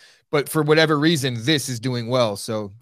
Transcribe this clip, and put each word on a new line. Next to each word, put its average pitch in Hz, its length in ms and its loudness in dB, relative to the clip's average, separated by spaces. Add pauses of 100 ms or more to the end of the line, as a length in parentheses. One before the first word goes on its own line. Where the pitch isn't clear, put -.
(300)
But 147 180 -2
for 156 140 -2
whatever 151 380 4
reason, 139 440 0
this 143 240 0
is 123 120 -6
doing 120 280 -4
well. 120 300 2
So 107 440 -6